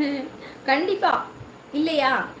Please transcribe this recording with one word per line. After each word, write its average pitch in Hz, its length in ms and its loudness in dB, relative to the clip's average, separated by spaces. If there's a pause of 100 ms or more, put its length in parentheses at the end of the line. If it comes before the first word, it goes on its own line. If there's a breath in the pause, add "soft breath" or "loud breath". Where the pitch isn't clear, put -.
(120)
<laughs> - 600 -6
கண்டிப்பா. 359 600 2 (400)
இல்லையா? 277 540 2 (160)